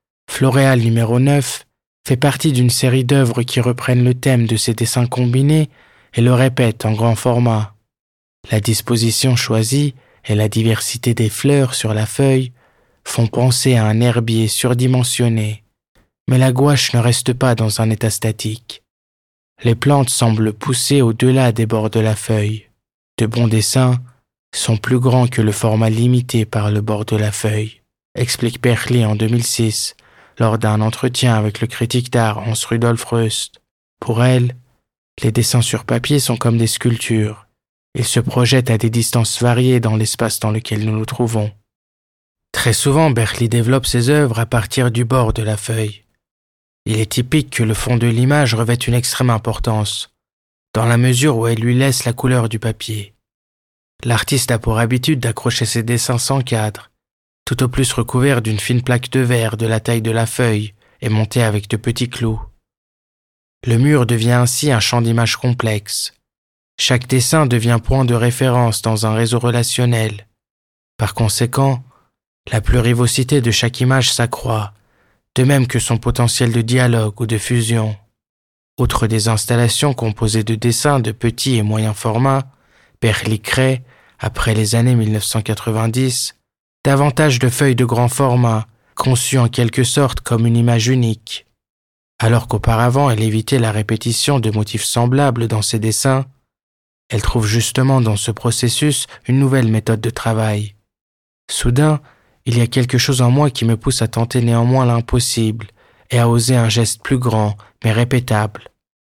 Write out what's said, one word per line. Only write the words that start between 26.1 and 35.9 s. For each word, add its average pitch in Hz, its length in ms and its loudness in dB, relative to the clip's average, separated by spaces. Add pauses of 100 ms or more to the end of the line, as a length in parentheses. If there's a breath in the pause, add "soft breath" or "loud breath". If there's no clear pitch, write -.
par 104 260 -2
le 104 120 0
bord 107 240 -4
de 110 100 -2
la 107 160 0
feuille, 107 480 -4 (340)
explique 120 460 -4
Berchli 120 460 0
en 107 100 0
deux 110 120 0
mille 120 180 0
six, - 500 -2 (420 soft breath)
lors 113 200 2
d'un 107 240 0
entretien 120 520 0
avec 107 280 -2
le 143 40 -2
critique 123 460 -4
d'art 110 240 0
Hans 113 160 -6 (160)
Rudolf 117 340 0
Röst. - 600 -4 (360)
Pour 117 240 -2
elle, 127 320 2 (680)
les 113 100 0
dessins 117 300 2
sur - 220 -4
papier 123 360 0